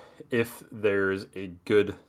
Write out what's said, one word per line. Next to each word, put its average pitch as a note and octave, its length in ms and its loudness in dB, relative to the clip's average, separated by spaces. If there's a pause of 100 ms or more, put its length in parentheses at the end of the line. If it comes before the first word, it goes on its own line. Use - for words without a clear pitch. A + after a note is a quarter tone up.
(320)
if A#2 400 -2
there's G2+ 640 0
a F#2+ 120 -8 (180)
good G2+ 300 4 (120)